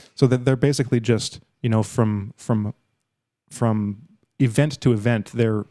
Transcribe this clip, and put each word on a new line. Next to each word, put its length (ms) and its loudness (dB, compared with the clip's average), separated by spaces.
So 140 4
that 160 0
they're 100 2
basically 460 0
just, 400 -2
you 80 -4
know, 140 2
from, 540 -2
from, 360 -2
from 520 -2
event 420 0
to 120 2
event, 400 -2
they're 380 0